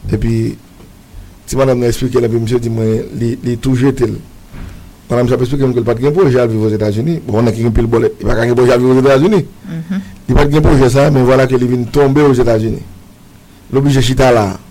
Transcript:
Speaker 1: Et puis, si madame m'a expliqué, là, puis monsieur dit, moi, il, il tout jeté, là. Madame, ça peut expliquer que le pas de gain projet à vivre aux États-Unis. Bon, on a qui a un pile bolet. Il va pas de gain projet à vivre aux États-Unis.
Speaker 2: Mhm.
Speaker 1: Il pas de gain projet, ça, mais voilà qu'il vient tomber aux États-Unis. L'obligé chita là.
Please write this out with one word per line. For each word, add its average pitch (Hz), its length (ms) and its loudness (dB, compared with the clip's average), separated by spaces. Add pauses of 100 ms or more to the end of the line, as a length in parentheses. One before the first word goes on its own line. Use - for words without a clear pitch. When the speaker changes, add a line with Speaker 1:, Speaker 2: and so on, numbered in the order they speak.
(100)
Speaker 1:
Et - 60 -2
puis, 113 400 -2 (880)
si - 80 -10
madame 131 260 2
m'a 120 60 0
expliqué, 120 340 0
là, 117 80 0
puis 117 120 -2
monsieur 117 180 -2
dit, 117 120 -4
moi, 113 140 -2 (360)
il, 117 240 -2
il 120 140 -4
tout 131 160 -2
jeté, 123 320 0
là. 107 80 -6 (960)
Madame, 123 180 0
ça 127 80 2
peut 123 80 0
expliquer 135 260 0
que 120 60 -2
le 120 80 -2
pas 117 100 0
de 117 60 -6
gain 139 100 2
projet 151 280 2
à 123 80 2
vivre 110 200 0
aux - 20 2
États-Unis. 107 580 -2
Bon, 107 160 -2
on 120 40 2
a 110 60 0
qui 113 120 -4
a - 20 2
un 117 40 2
pile 113 160 0
bolet. 117 340 0
Il 107 60 -6
va 110 80 0
pas 113 80 0
de 120 60 0
gain 123 60 0
projet 123 180 4
à 120 60 2
vivre 127 160 2
aux 131 60 4
États-Unis. 139 460 2 (200)
Speaker 2:
Mhm. 165 340 -8 (280)
Speaker 1:
Il 127 60 0
pas 143 100 4
de 143 60 0
gain 151 100 2
projet, 135 300 4
ça, 143 200 2
mais 127 120 2
voilà 131 240 2
qu'il 127 180 0
vient 123 200 -2
tomber 139 380 0
aux 139 120 4
États-Unis. 113 480 -2 (920)
L'obligé 135 300 2
chita 127 300 2
là. 101 260 0 (120)